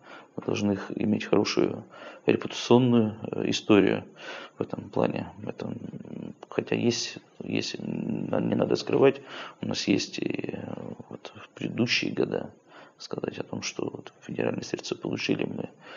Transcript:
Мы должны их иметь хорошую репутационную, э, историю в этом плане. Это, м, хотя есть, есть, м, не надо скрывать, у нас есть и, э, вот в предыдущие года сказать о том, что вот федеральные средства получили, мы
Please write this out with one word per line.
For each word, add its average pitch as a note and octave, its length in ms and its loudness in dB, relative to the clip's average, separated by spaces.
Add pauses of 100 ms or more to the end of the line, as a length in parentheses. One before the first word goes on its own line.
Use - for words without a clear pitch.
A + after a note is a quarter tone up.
(360)
Мы - 100 -8
должны G#2 280 2
их - 220 -4
иметь G#2+ 300 0
хорошую - 580 2 (420)
репутационную, A#2+ 920 4 (140)
э, - 180 0
историю G2+ 540 6 (540)
в - 40 0
этом - 280 -6
плане. - 380 0 (180)
Это, - 200 -8
м, - 680 -10 (160)
хотя - 260 -2
есть, A#2 420 0 (260)
есть, - 360 -2
м, - 680 -2
не - 60 2
надо - 200 2
скрывать, - 460 4 (400)
у A2+ 60 -6
нас - 200 -4
есть - 320 2
и, - 340 -4
э, - 200 -8 (360)
вот - 260 -14
в - 140 -18
предыдущие - 640 0
года - 360 0 (480)
сказать - 420 -6
о - 40 -6
том, - 180 -8
что - 280 -6
вот - 320 -10
федеральные - 420 -2
средства - 320 -6
получили, - 500 -2
мы - 240 -6 (280)